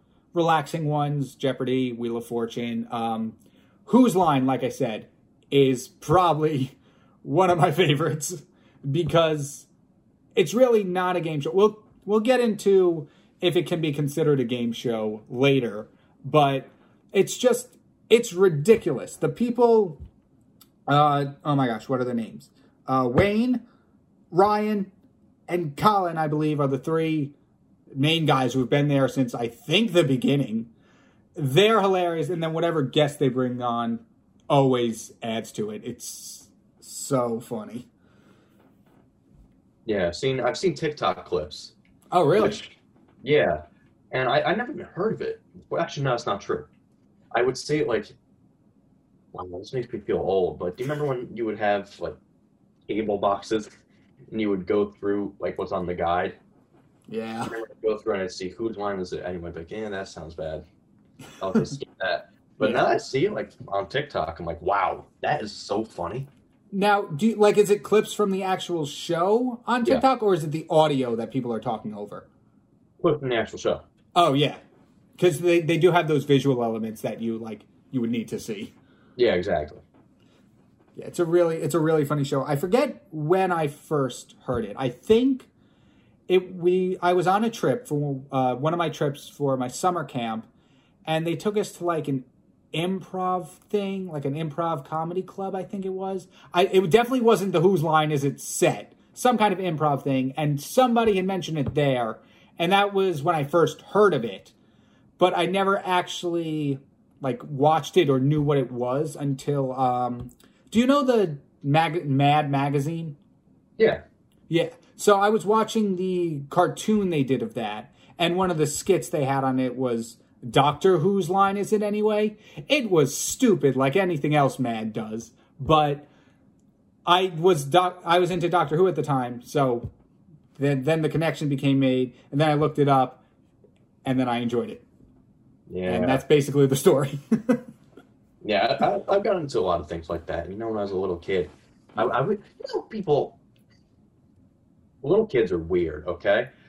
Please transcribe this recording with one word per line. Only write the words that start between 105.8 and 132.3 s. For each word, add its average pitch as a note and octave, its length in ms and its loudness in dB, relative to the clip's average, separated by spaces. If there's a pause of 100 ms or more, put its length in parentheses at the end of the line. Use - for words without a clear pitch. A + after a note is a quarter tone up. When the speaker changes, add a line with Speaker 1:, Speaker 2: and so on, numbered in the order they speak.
Speaker 1:
actually, E3 920 -2 (440)
like, B2+ 220 -4
watched D3+ 540 0
it E3+ 100 4
or C3+ 120 4
knew D3 220 2
what C#3+ 180 2
it B2+ 120 -4
was B2+ 440 -4
until, C#3 580 -4
um, B2 560 -2 (400)
do G3 80 0
you A#3+ 80 4
know C#4 160 4
the G#3+ 380 2 (240)
mag-, D#3 440 2
Mad C#3+ 440 4
Magazine? C#3+ 640 -2 (640)
Speaker 2:
Yeah. - 220 2 (460)
Speaker 1:
Yeah. D#3+ 220 0 (260)
So G3+ 240 4
I G3+ 100 2
was G#3+ 160 0
watching G#3+ 500 0
the F3 460 -2 (100)
cartoon F#3 580 2
they D3+ 140 0
did A#2+ 180 0
of A2+ 140 -8
that, G#2+ 360 -8 (280)
and F3 160 2
one F#3 160 0
of E3 60 -2
the D3+ 100 2
skits F#3+ 420 0
they D3+ 140 -2
had C3+ 200 0
on C3 160 0
it B2+ 160 -2
was A#2+ 420 -4 (300)
Doctor D3 520 4
Who's F#3 300 0
line G3 280 2
is G3+ 160 -2
it G#3 100 0
anyway? G#3+ 540 0 (300)
It C4 220 0
was D3+ 280 2
stupid, C#3+ 580 2
like E3 200 0
anything E3 400 0
else C#3 240 2
Mad A2 340 -4
does. A2+ 380 -10 (280)
But D3 480 2 (960)
I F3+ 320 4
was D#3+ 280 4
doc-, F3+ 400 2
I F3 140 4
was F3+ 120 2
into F3 180 -2
Doctor D#3+ 280 2
Who F#3 100 6
at D#3+ 80 0
the D3+ 80 -2
time, B2 380 -2
so C3 500 0 (640)
then, C3+ 260 0
then D#3+ 180 2
the D#3 80 0
connection D#3 400 -2
became C#3 300 2
made, B2+ 340 2 (180)